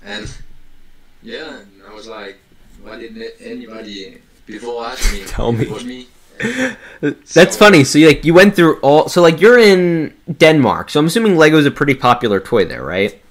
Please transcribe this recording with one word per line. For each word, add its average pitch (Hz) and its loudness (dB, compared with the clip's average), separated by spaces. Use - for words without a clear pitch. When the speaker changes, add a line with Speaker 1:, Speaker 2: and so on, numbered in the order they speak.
Speaker 1:
and, 104 -16
yeah, 131 -18
and 101 -20
I 104 -20
was 110 -20
like, 104 -20
"Why 110 -20
didn't 113 -20
a-, 113 -18
anybody 107 -18
before 117 -12
ask - -4
me 101 -12
Speaker 2:
<laughs> - -18
Tell - -6
Speaker 1:
if 113 -6
Speaker 2:
me. 113 -4
Speaker 1:
it - -14
was - -14
me?" 127 -18
Speaker 2:
<laughs> 254 -8
That's - -8
Speaker 1:
So 165 6
Speaker 2:
funny. 196 6
So, 147 0
you, 160 6
like, 147 2
you 160 0
went 196 6
through 165 2
all, 147 2
so, 180 0
like, 160 2
you're 233 6
in 180 2
Denmark, 127 2
so 147 -2
I'm 151 0
assuming 196 0
Lego's 156 4
a 139 0
pretty 143 -2
popular 120 -2
toy 101 -2
there, 62 -14
right? 95 -6